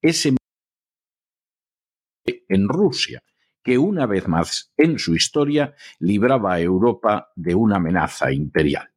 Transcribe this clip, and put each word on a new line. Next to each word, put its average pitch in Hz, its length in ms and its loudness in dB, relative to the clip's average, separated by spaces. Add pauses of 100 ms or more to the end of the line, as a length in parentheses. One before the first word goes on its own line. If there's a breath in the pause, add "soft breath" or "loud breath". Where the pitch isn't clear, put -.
ese 160 340 0 (2000)
en 98 200 0
Rusia, 147 560 -2 (400)
que 123 140 0
una 165 280 0
vez 98 220 -2
más - 480 -4
en 156 240 2
su 82 160 -2
historia 143 580 -2 (260 loud breath)
libraba 107 560 2
a 85 40 0
Europa 101 760 0
de 87 200 -2
una 104 220 2
amenaza 80 540 -2
imperial. 71 640 -2